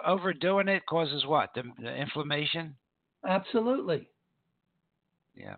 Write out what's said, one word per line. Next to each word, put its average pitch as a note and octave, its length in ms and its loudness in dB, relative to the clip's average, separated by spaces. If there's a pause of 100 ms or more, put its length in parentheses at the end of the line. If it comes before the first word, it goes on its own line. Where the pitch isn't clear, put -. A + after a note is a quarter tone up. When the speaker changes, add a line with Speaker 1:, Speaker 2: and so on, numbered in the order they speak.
Speaker 1:
overdoing F#3 640 2
it F#3+ 180 2
causes D3 400 0
what? C#3 280 4
The, B2 80 -4 (200)
the A#2 100 -6
inflammation? D3 840 -4 (500)
Speaker 2:
Absolutely. F#3+ 800 0 (1300)
Speaker 1:
Yeah, - 240 -14